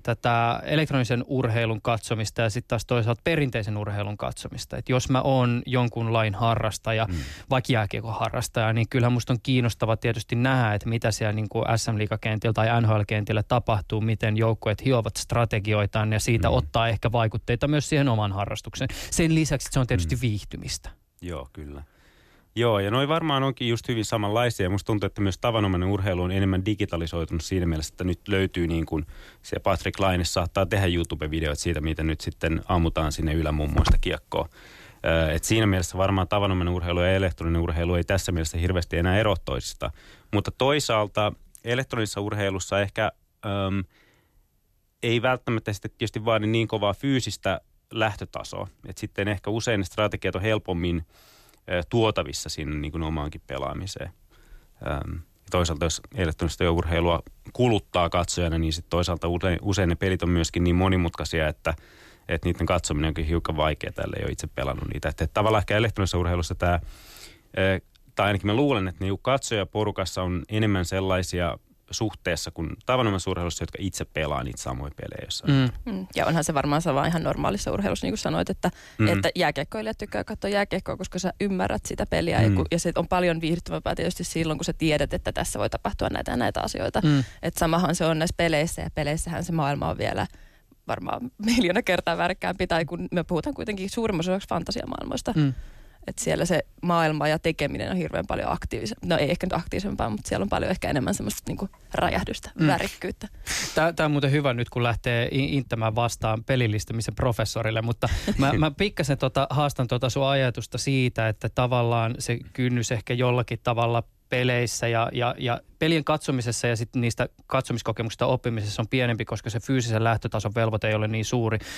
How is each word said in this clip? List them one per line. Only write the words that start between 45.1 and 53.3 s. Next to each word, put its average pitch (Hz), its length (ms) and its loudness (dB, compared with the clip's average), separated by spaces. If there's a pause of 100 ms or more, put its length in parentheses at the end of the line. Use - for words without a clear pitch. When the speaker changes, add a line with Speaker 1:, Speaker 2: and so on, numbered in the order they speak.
Speaker 2:
välttämättä 120 520 0
sitten - 240 -10
tietysti 110 280 -4
vaadi 110 220 2
niin 113 200 2
kovaa 101 260 0
fyysistä 123 680 -2 (300)
lähtötasoa. 104 760 -4 (180)
Et 85 120 -14
sitten 101 300 -4
ehkä 101 220 -2
usein 110 300 0
ne 98 60 0
strategiat 95 500 -2
on 92 60 -4
helpommin, 87 640 -2 (640)
ö, 90 200 0
tuotavissa 98 600 0
sinne 76 260 -6
niin 76 160 -4
kuin 82 120 -4
omaankin 78 440 -4